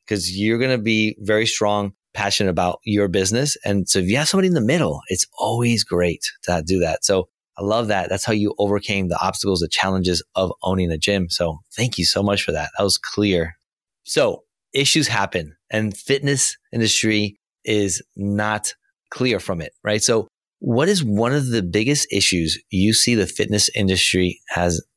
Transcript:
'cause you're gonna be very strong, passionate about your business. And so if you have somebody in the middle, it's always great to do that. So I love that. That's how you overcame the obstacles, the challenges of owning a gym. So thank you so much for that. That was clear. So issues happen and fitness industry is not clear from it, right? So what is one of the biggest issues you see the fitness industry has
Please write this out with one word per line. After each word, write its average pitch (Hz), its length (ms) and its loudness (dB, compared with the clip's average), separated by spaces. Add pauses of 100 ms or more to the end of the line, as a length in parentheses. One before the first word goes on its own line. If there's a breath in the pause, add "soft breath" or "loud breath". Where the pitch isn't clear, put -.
'cause 92 220 -2
you're 107 280 0
gonna 127 200 2
be 107 420 2
very 107 260 2
strong, 104 460 0 (220)
passionate 101 360 0
about 90 340 0
your 104 240 2
business. 107 560 0
And 101 240 0
so - 120 2
if 90 80 0
you 110 80 2
have 151 120 0
somebody 190 200 2
in 180 60 2
the 147 60 2
middle, 110 480 0
it's - 180 -2 (120)
always 117 460 0
great 87 400 0 (200)
to 87 220 0
do 92 140 2
that. 80 240 -2
So 95 240 0 (320)
I - 20 -6
love 107 260 0
that. 95 200 0
That's 95 160 -4
how 117 80 0
you 104 260 0
overcame 101 500 0
the 85 120 -2
obstacles, 95 400 0
the 80 80 -2
challenges 92 560 0 (100)
of 92 160 0 (120)
owning 92 280 0
a 80 60 -2
gym. 92 320 0
So 82 300 -4 (180)
thank 120 220 -2
you 82 80 0
so - 160 0
much 101 200 0
for - 100 -2
that. 76 260 -6
That 101 60 0
was 98 120 2
clear. 90 600 -2 (480)
So 120 400 0 (280)
issues 139 360 2
happen 95 460 -4 (160)
and 107 240 -2
fitness 139 640 -2 (160)
industry 107 640 0 (260)
is 104 380 0 (140)
not 104 560 -2 (380)
clear 123 280 -2
from 87 220 -6
it, 76 120 -10 (120)
right? 107 180 0
So 113 240 0 (340)
what 135 280 2
is 190 160 2
one 113 300 2
of 139 140 0
the 117 140 0
biggest 110 480 0
issues 87 480 0 (120)
you 101 240 2
see 120 200 2
the 101 120 2
fitness - 500 -2
industry 92 720 2
has 87 340 0 (140)